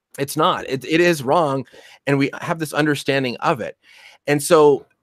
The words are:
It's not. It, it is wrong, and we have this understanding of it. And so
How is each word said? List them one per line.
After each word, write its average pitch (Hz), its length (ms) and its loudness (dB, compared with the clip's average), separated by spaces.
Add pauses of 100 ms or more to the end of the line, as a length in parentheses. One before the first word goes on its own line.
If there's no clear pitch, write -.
(180)
It's 139 180 -6
not. 160 320 0
It, 127 160 -6
it 160 160 0
is 170 220 2
wrong, 135 440 0 (380)
and 139 140 2
we 139 120 0 (100)
have 165 180 -6
this 156 140 -8
understanding 139 640 -2
of 151 240 -2
it. 87 180 -10 (480)
And 147 160 0
so 147 440 4 (160)